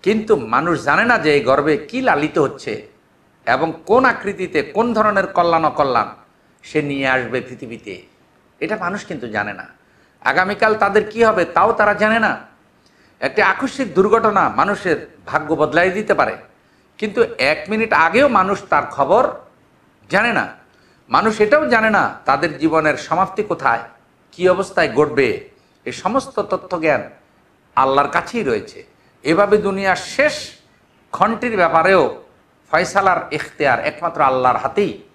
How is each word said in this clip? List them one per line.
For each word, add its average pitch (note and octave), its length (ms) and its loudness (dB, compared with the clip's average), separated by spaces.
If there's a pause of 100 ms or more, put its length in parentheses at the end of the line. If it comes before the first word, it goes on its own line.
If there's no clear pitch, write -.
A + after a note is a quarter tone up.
কিন্তু G#3+ 340 2
মানুষ C3 480 0
জানে D3+ 200 2
না A#3 140 2
যে D3+ 160 2
এই C#3+ 60 4
গর্ভে C#3+ 360 2
কি A3 240 -8
লালিত D#3 380 0
হচ্ছে B2+ 500 -4 (580)
এবং C#3 260 0 (140)
কোন B3 180 4
আকৃতিতে, G3 580 -2
কোন A3+ 300 -2
ধরনের G#3 340 0
কল্যাণ E3+ 380 0
অকল্যাণ B2+ 440 -2 (540)
সে D3+ 200 -4
নিয়ে C#3 260 -4
আসবে B2+ 320 -2
পৃথিবীতে, A#2 600 -14 (580)
এটা G#3 160 -6
মানুষ F#3+ 280 -6
কিন্তু B2+ 240 -10
জানে G#2 240 -6
না। F#2+ 140 -14 (540)
আগামীকাল G3 540 2
তাদের G#3 360 0
কি A#3 140 2
হবে, G3 200 4
তাও F3+ 280 2
তারা G#3 220 2
জানে G#3+ 240 0
না। F3+ 200 -2 (800)
একটি C#3+ 220 -2
আকস্মিক G3 520 -2
দুর্ঘটনা G3+ 540 2
মানুষের D#3+ 600 -2 (160)
ভাগ্য D3+ 280 -2
বদলাই D3+ 360 2
দিতে G3 240 -2
পারে, A#2 220 0 (640)
কিন্তু G#3 260 0 (140)
এক D3+ 300 0
মিনিট A3 240 -2
আগেও E3+ 360 4
মানুষ G3 400 0
তার D3 220 2
খবর E3 400 2 (800)
জানে A3 220 0
না। C3 160 -2 (600)
মানুষ G#3+ 320 0
এটাও C#4+ 280 4
জানে A3 220 2
না E3 240 0 (100)
তাদের D3 340 0
জীবনের D#3 380 0
সমাপ্তি F#3 460 -2
কোথায়, C3+ 380 -2 (520)
কি F3+ 160 0
অবস্থায় F3+ 440 0
ঘটবে। C3 560 0 (360)
এই B2 80 -10
সমস্ত A3 480 -4
তথ্যজ্ঞান D#3+ 640 -2 (760)
আল্লাহর C3+ 320 2
কাছেই - 340 -4
রয়েছে। A2+ 420 -4 (380)
এভাবে G3+ 360 2
দুনিয়ার F#3+ 380 0
শেষ - 540 -2 (600)
ক্ষণটির A3 460 -2
ব্যাপারেও E3 680 2 (480)
ফয়সালার F#3 480 2 (120)
ইখতিয়ার C#3+ 500 -2
একমাত্র D#3 420 -4
আল্লাহর B2+ 340 2
হাতেই। C3+ 460 -2 (120)